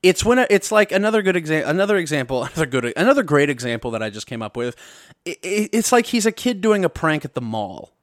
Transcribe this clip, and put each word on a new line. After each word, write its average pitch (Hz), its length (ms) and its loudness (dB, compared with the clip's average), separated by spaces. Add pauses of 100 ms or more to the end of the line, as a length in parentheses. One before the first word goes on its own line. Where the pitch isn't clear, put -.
it's 180 220 2
when 240 140 4
a, 254 120 2
it's 202 200 2
like 214 220 2
another 214 280 2
good 190 140 0
exa-, 156 320 -2
another 196 300 2
example, 135 480 -2
<laughs> - 0 -
another 160 220 -2
good, 120 300 -2
another 254 260 4
great 147 280 4
example 123 400 -4
that 110 120 -4
I 107 80 -4
just 104 160 -12
came 117 160 -10
up 107 140 -10
with. 120 200 -6 (500)
I, 175 40 -8
I, 208 420 -4
it's 214 180 0
like 247 160 4
he's 220 200 0
a 220 60 2
kid 233 280 -4
doing 202 240 2
a 170 40 2
prank 156 360 -2
at 139 100 -12
the 127 60 -4
mall. 110 520 -8 (100)